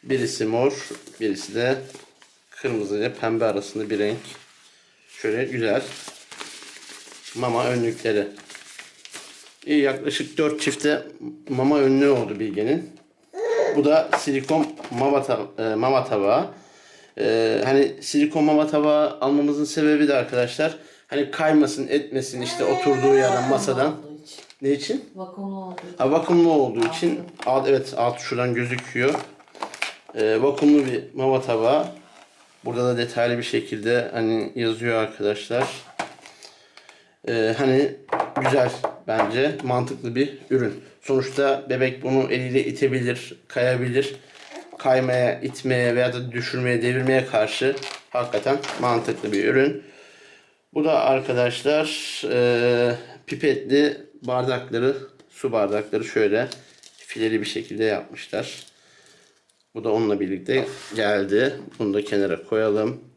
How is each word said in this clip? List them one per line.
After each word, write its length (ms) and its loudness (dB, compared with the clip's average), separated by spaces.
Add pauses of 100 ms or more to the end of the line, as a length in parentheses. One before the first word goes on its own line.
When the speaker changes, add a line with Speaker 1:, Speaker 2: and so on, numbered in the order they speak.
Speaker 1:
Birisi 420 -2
mor, 440 0 (300)
birisi 360 -4
de 200 2 (720)
kırmızı 480 -4
ile 160 -2
pembe 320 -2
arasında 440 -4
bir 100 -2
renk. 200 0 (920)
Şöyle 340 -4
güzel 380 0 (1500)
mama 300 0
önlükleri. 640 0 (1400)
İyi, 160 4
yaklaşık 560 -2
dört 240 0
çifte 460 -2 (420)
mama 300 2
önlüğü 300 6
oldu 300 0
Bilge'nin. 500 0 (840)
Bu 100 4
da 240 4 (100)
silikon 480 0 (240)
mama 320 2
ta-, 240 -2 (120)
e, 160 -2
mama 280 2
tabağı. 440 2 (720)
E, 460 2
hani 360 4
silikon 420 2
mama 240 4
tabağı 540 2
almamızın 440 2
sebebi 420 4
de 60 2
arkadaşlar, 640 0 (300)
hani 240 -2
kaymasın, 560 4
etmesin, 540 -4
işte 220 -4
oturduğu 520 4
yerden, 200 4
Speaker 2:
Vakumlu 140 0
Speaker 1:
masadan. 380 2
Speaker 2:
olduğu 360 -8
için. 200 -20 (180)
Speaker 1:
Ne 100 2
için? 340 -2 (100)
Speaker 2:
Vakumlu 400 -12 (100)
olduğu 100 -12
için. 220 -16
Speaker 1:
Ha, 140 2
vakumlu 400 4
olduğu 280 2
Speaker 2:
Altı. 180 0
Speaker 1:
için. 220 -2 (260)
Alt, 220 2
evet, 300 0
alt 220 -2
şuradan 340 -2
gözüküyor. 600 -2 (1000)
E, 260 2
vakumlu 440 6
bir 180 -2 (100)
mama 280 2
tabağı. 440 2 (800)
Burada 200 -2
da 120 2
detaylı 400 0
bir 60 -6
şekilde 720 -2
hani 420 0
yazıyor 480 0
arkadaşlar. 640 -2 (1600)
E, 300 2
hani 380 2 (460)
güzel 300 2 (360)
bence, 560 0
mantıklı 520 -4
bir 220 0 (120)
ürün. 240 0 (280)
Sonuçta 680 0
bebek 340 0
bunu 280 2
eliyle 340 0
itebilir, 720 -2 (120)
kayabilir. 680 0 (640)
Kaymaya, 640 2
itmeye 540 0
veya 180 2
da 180 -8
düşürmeye, 500 -2
devirmeye 440 2
karşı 500 0 (340)
hakikaten 480 0 (240)
mantıklı 500 0
bir 120 2
ürün. 400 2 (880)
Bu 120 0
da 180 4
arkadaşlar, 1160 0 (100)
e, 640 4 (320)
pipetli 680 2 (240)
bardakları, 760 -2 (320)
su 220 -6
bardakları 520 0
şöyle 440 2 (500)
fileli 440 -2
bir 40 -6
şekilde 380 -6
yapmışlar. 840 -6 (1120)
Bu 80 -10
da 80 0
onunla 280 2
birlikte 480 -2 (280)
geldi. 640 0 (200)
Bunu 140 0
da 100 0
kenara 400 0
koyalım. 580 0 (160)